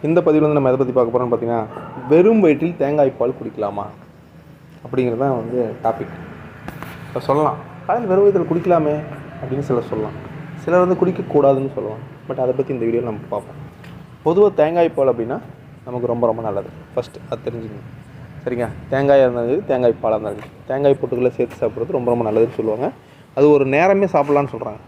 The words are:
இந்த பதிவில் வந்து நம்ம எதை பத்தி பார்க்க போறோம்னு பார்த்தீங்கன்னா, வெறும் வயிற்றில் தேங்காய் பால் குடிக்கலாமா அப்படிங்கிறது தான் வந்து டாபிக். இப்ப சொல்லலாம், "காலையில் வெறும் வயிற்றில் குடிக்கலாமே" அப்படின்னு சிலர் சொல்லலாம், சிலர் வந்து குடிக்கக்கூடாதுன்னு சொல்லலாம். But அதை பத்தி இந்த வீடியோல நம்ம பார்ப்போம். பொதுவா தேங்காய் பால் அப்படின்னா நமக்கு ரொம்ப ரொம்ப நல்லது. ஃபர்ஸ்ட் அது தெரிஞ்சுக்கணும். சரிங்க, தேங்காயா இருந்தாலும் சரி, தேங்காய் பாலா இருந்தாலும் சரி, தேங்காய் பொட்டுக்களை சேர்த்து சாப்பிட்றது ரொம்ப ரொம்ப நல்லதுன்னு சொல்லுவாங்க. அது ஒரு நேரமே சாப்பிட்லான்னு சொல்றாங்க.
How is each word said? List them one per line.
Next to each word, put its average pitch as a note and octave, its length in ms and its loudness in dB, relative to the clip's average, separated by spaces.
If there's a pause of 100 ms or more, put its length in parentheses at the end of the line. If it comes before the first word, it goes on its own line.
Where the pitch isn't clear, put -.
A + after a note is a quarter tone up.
இந்த E3 200 4
பதிவில் D3+ 180 4
வந்து D3+ 140 2
நம்ம C3+ 120 2
எதை C3 100 2
பத்தி B2+ 160 0
பார்க்க A#2 180 2
போறோம்னு B2 180 2
பார்த்தீங்கன்னா, A#2 260 -2 (520)
வெறும் G3+ 340 6
வயிற்றில் D#3+ 340 2
தேங்காய் C#3+ 400 2
பால் B2+ 200 0
குடிக்கலாமா G#2 460 -6 (1000)
அப்படிங்கிறது B2 400 -2
தான் C3+ 160 0
வந்து A#2 180 -4 (240)
டாபிக். F2+ 320 -4 (960)
இப்ப B2 180 -6
சொல்லலாம், D3 320 2 (280)
"காலையில் A3 260 -2
வெறும் G3 120 6
வயிற்றில் F#3 280 4
குடிக்கலாமே" E3 420 2 (460)
அப்படின்னு C3+ 280 -6
சிலர் A#2+ 220 -2
சொல்லலாம், G#2+ 260 -6 (480)
சிலர் F3+ 200 4
வந்து F3+ 180 0
குடிக்கக்கூடாதுன்னு C#3 720 2
சொல்லலாம். G#2+ 260 -8 (260)
But B2+ 180 -6
அதை B2+ 140 0
பத்தி C#3 160 -2
இந்த A2+ 120 -4
வீடியோல A#2 220 0
நம்ம G#2 240 -10
பார்ப்போம். - 260 -10 (640)
பொதுவா F#3+ 240 4 (140)
தேங்காய் E3 340 4
பால் C3+ 160 4
அப்படின்னா A#2 260 -4 (480)
நமக்கு B2 280 -4
ரொம்ப A#2 180 0
ரொம்ப A2+ 160 -6
நல்லது. G2 240 -6 (220)
ஃபர்ஸ்ட் - 260 -6 (100)
அது - 160 -8
தெரிஞ்சுக்கணும். A2+ 420 -10 (580)
சரிங்க, A#2+ 220 -4 (260)
தேங்காயா C#3 340 6
இருந்தாலும் A#2+ 260 0
சரி, F3 80 -2 (100)
தேங்காய் B2 300 2
பாலா A2 160 0
இருந்தாலும் G#2 240 -6
சரி, - 100 -18 (200)
தேங்காய் C#3 280 2
பொட்டுக்களை B2 380 0
சேர்த்து A#2+ 240 -2
சாப்பிட்றது A#2 380 -2
ரொம்ப A#2+ 140 0
ரொம்ப A#2+ 160 0
நல்லதுன்னு A2+ 300 2
சொல்லுவாங்க. A2 280 -2 (480)
அது C#3+ 200 6
ஒரு C#3 100 4 (120)
நேரமே G3 380 4
சாப்பிட்லான்னு C#3+ 400 2
சொல்றாங்க. A2+ 300 -10